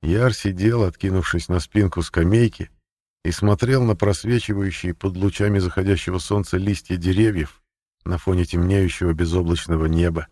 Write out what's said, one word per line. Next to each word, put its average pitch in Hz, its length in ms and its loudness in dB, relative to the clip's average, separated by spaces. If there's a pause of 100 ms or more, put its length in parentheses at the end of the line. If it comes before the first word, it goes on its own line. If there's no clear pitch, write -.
Яр 107 320 2
сидел, 104 480 0
откинувшись 92 640 -2
на 87 100 2
спинку 95 440 0
скамейки, 92 680 0 (540)
и 87 80 -2
смотрел 120 520 2
на 110 120 2
просвечивающие 101 1000 -2
под 95 240 -4
лучами 101 400 0
заходящего 92 640 0
солнца 101 380 -2
листья 95 380 -2
деревьев 92 680 0 (400)
на 87 160 -4
фоне 90 260 0
темнеющего 90 680 0
безоблачного 82 760 0
неба. 82 440 0